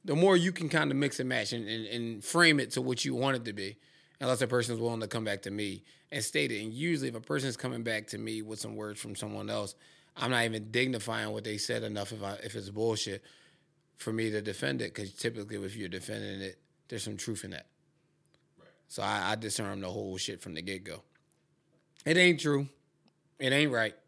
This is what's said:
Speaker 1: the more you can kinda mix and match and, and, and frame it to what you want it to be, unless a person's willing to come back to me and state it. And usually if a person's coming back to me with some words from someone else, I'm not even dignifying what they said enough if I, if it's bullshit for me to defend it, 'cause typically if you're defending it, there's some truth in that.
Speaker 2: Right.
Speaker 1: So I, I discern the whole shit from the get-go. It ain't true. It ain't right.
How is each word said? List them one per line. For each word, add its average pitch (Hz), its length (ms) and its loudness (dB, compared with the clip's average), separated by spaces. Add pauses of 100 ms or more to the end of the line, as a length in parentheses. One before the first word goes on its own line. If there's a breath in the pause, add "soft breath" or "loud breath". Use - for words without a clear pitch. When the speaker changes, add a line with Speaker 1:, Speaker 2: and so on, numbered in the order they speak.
Speaker 1:
the 151 120 2
more 185 200 8
you 180 160 4
can 170 160 -4
kinda 147 260 2
mix 139 260 0
and 131 80 -2
match 117 240 0
and, 117 160 -4
and, 113 180 -4
and 117 380 -6
frame 160 360 8
it 113 120 -2
to 127 100 0
what 127 220 0
you 135 100 0
want 131 220 2
it 113 100 -4
to 107 60 -6
be, 101 240 -6 (440 soft breath)
unless 127 220 2
a 123 40 4
person's 117 340 2
willing 117 200 0
to 107 80 -4
come 110 160 -2
back 101 180 -2
to 98 80 -6
me 101 320 -4 (280 soft breath)
and 139 140 -4
state 147 280 0
it. 104 100 -4
And 110 120 -6
usually 143 340 0
if 117 60 -6
a 113 60 -8
person's 135 360 -2
coming 120 260 -4
back 110 260 -2
to 107 100 -6
me 110 240 -4
with 107 180 -8
some 110 160 -8
words 104 240 -8
from 107 160 -8
someone 104 320 -6
else, 107 260 -4 (420 soft breath)
I'm 127 140 0
not 120 140 4
even 110 260 -2
dignifying 113 600 0
what 107 140 -4
they 107 140 -4
said 117 260 0
enough 104 280 -4
if 104 100 -8
I, 98 120 -4 (100)
if 110 100 -8
it's 101 160 -8
bullshit 107 520 0 (760 soft breath)
for - 160 -6
me 113 180 0
to 104 120 0
defend 120 400 -2
it, 101 100 -4
'cause 98 200 -8
typically 107 520 -4
if 101 120 -6
you're 98 120 -6
defending 98 520 -6
it, 95 180 -8 (300)
there's 113 160 -6
some 107 120 -6
truth 107 280 -6
in 98 80 -10
that. - 140 -12 (920)
Speaker 2:
Right. - 100 -20 (200)
Speaker 1:
So - 140 -6
I, 101 300 0
I - 40 2
discern 101 440 -4
the 92 100 -4
whole 95 280 -4
shit 92 220 -4
from 87 140 -10
the 82 80 -6
get-go. 92 400 -8 (1040)
It 165 140 6
ain't 180 200 8
true. 143 300 2 (720)
It 131 160 2
ain't 143 180 6
right. 110 220 4 (140)